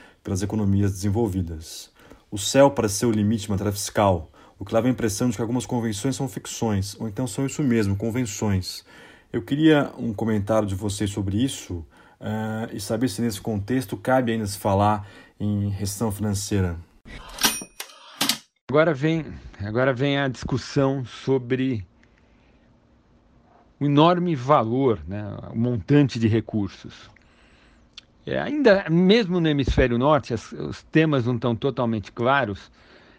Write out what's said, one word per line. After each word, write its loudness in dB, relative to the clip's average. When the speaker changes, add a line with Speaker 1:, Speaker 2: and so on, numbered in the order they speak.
Speaker 1:
pelas -4
economias 2
desenvolvidas. -4
O -10
céu 6
parece 0
ser -2
o 4
limite 2
em -2
matéria 0
fiscal, 0
o -12
que -8
leva 2
a 2
impressão 0
de -4
que -4
algumas -2
convenções -2
são -4
ficções, -4
ou -6
então -6
são -4
isso -4
mesmo, 2
convenções. -2
Eu -4
queria 4
um -4
comentário 0
de -4
vocês -4
sobre -2
isso, -6
eh, -6
e -8
saber -2
se -4
nesse -2
contexto -4
cabe 2
ainda -2
se -6
falar 2
em -2
restrição -4
financeira. -2
Speaker 2:
Agora 4
vem, 0
agora 0
vem 0
a 0
discussão -2
sobre -2
o 0
enorme 4
valor, 2
né, -10
o -6
montante 2
de 2
recursos. -4
É, -4
ainda 2
mesmo 4
no 2
hemisfério 2
norte, 2
as, -8
os -10
temas 2
não 0
tão 0
totalmente -2
claros. 0